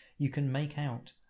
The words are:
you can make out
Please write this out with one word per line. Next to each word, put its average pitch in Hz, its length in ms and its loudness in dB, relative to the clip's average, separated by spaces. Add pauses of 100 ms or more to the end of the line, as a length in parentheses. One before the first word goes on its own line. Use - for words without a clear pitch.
(180)
you 143 120 4
can 139 220 2
make 147 260 0
out 135 360 -2 (160)